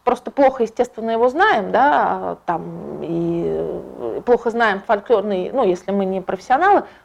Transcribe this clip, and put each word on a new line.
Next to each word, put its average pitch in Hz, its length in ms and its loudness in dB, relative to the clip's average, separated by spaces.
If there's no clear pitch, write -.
просто - 260 -2
плохо, 269 320 2
естественно, 226 480 -2
его 226 180 2
знаем, 254 440 2
да, 190 720 2
там, 165 560 -8
и, 170 460 -2
э, 151 760 -6
плохо 233 280 2
знаем 208 340 0
фольклорный, 202 640 0
ну, 262 120 0
если 180 280 -2
мы 196 140 0
не 190 160 -4
профессионалы, 277 600 2